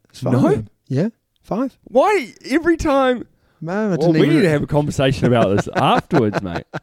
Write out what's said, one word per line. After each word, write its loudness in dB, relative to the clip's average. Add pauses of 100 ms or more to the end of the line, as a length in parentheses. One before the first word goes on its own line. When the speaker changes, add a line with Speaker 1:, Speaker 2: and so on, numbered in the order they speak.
Speaker 1:
There's -20
five -2
Speaker 2:
No. 2
Speaker 1:
of 4
them. -2 (200)
Yeah. -2 (320)
Five. -8
Speaker 2:
Why 0 (160)
every 0
time? 0 (360)
Speaker 1:
Man, -4
I 0
Speaker 2:
Well, -
Speaker 1:
didn't 2
Speaker 2:
we 2
Speaker 1:
even 2
Speaker 2:
need 4
to 2
have 0
a -6
conversation -2
about 2
this -2
Speaker 1:
<laughs> -18
Speaker 2:
afterwards, 0
mate. -8 (200)